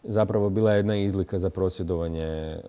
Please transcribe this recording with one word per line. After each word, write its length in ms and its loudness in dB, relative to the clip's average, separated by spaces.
zapravo 460 2
bila 240 4
jedna 220 2
izlika 420 0
za 120 0
prosvjedovanje, 720 -2
e, 460 -6